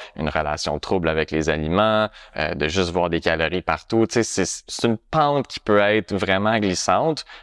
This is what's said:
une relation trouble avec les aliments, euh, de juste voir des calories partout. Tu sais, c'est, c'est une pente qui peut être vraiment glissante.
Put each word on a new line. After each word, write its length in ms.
une 140
relation 480
trouble 320
avec 220
les 180
aliments, 580
euh, 160
de 140
juste 240
voir 180
des 100
calories 440
partout. 420
Tu 160
sais, 240
c'est, 220
c'est 200
une 120
pente 480
qui 120
peut 200
être 340
vraiment 460
glissante. 680